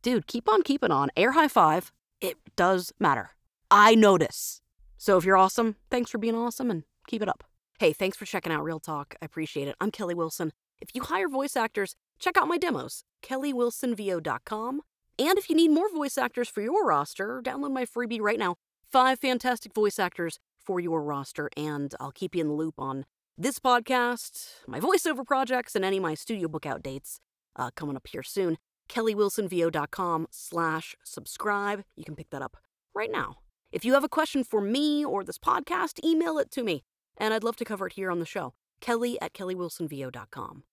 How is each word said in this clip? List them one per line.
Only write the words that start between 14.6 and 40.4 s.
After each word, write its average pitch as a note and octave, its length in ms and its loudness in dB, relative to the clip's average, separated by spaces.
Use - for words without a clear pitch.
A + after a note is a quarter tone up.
And F4 200 4
if - 120 -4
you D#4 60 2
need E4 160 6
more F#4 200 4
voice D4 260 -4
actors A#3+ 300 -2
for - 140 -6
your D#4+ 240 0
roster, G3+ 580 0
download C4+ 300 -4
my B3+ 120 -2
freebie A#3 360 -4
right G#3+ 180 0
now, F3+ 160 0
Five C4 300 4
Fantastic B3 560 -2
Voice G#3 240 2
Actors F3 400 -4
for F3+ 220 -4
Your E3 240 -2
Roster, D3 540 -6
and D3 420 -4
I'll C#3 120 -10
keep - 220 -8
you F3 80 0
in D#3 60 0
the D3 60 -2
loop D#3 240 -4
on C3+ 280 -6
this B3 220 -4
podcast, B3 880 0
my - 140 -8
voiceover D4 480 -2
projects, C4 480 -2
and F#3+ 80 0
any F#3+ 140 0
of F#3+ 60 -2
my D#3+ 100 -2
studio F3+ 340 -6
book D#3 180 -8
out C#3 160 -6
dates, - 380 -12
uh, B2 180 -4
coming C#3+ 220 -6
up - 100 -14
here - 160 -10
soon. F3 340 -2
kelly A3+ 260 -2
wilson G3+ 340 0
v E3+ 160 0
o E3 60 2
dot D#3 220 -2
com E3+ 400 -2
slash D#3+ 720 -6
subscribe. G3+ 800 -4
You D#3 100 -18
can D#3 100 -12
pick - 160 -16
that C#3 100 -8
up - 160 -10
right A3 160 -2
now. - 240 -4
If F#3 140 -6
you C4 80 4
have C#4 100 6
a D4+ 60 -4
question D#4 340 0
for G#3+ 180 0
me D4 440 0
or - 180 -4
this - 140 -10
podcast, - 640 -2
email D#4+ 360 2
it - 120 -2
to B3+ 120 -4
me, E3+ 200 -2
and G#3+ 160 0
I'd A3 100 -2
love A#3 140 -2
to A#3 80 -6
cover G3 200 -6
it - 80 -10
here F#3+ 160 -4
on F3 100 0
the E3 60 -2
show, D3+ 280 -8
kelly A#3+ 420 -2
at - 120 -8
kellywilsonvo E3+ 800 -6
dot A#2 200 -16
com. - 420 -12